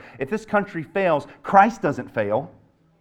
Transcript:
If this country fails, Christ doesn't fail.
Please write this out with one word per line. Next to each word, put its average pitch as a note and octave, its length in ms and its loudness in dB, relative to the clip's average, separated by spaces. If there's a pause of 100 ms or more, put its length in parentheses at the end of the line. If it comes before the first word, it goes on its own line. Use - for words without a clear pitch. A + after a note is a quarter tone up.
(180)
If - 140 -6
this G#3+ 120 -4
country G3 380 -2
fails, E3+ 460 0 (160)
Christ G3+ 400 4
doesn't B2+ 260 -4
fail. A2 420 -2 (500)